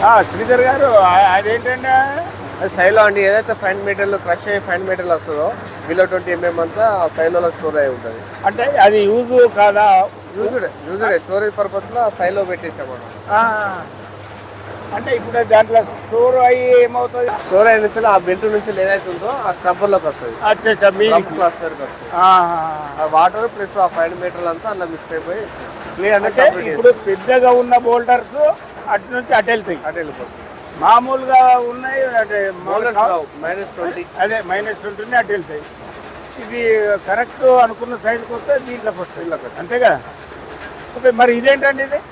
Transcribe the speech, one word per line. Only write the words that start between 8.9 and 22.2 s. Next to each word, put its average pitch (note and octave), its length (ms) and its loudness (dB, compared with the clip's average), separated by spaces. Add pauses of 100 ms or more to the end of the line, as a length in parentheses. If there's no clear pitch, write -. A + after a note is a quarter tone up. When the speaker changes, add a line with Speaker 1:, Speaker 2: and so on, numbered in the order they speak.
Speaker 1:
యూజ్ A#3 560 4
కాదా? G3+ 540 4 (280)
Speaker 2:
యూజ్డే, A#3 320 -4 (180)
యూజ్డే, G3 320 0
స్టోరేజ్ G3+ 380 -4
పర్పస్లో G3+ 440 -4
ఆ A3 80 2
సైలో F#3+ 340 -2
పెట్టేసాం E3 440 -8
మనం. B2 140 -14 (280)
Speaker 1:
ఆ, G#3 540 -2 (1120)
అంటే A#3+ 200 -4
ఇప్పుడు A#3 280 -2
దాంట్లో A3 400 4
స్టోర్ A#3+ 520 0
అయ్యి B3 480 6
ఏమవుతుంది? B3 440 -2
Speaker 2:
స్టోర్ G#3+ 400 2
అయిన A3 140 6
నుంచి A3 260 0
ఆ G3+ 100 6
బెల్ట్ F3+ 280 -2
నుంచి G#3 360 -2
ఏదైతే F#3+ 280 -2
ఉందో F3+ 180 -8
ఆ A#3+ 240 -4
స్క్రబ్బర్లోకి F3+ 560 0
వస్తుంది, B2 360 -8
Speaker 1:
అచ్చా, G#3+ 280 0
అచ్చా, G3 180 4
మీ G3 180 0
Speaker 2:
డ్రమ్ F#3 160 4
క్లాస్ E3+ 400 -2
వరకు D3+ 200 -8
వస్తుంది. - 300 -14
Speaker 1:
ఆ. F#3 160 6 (680)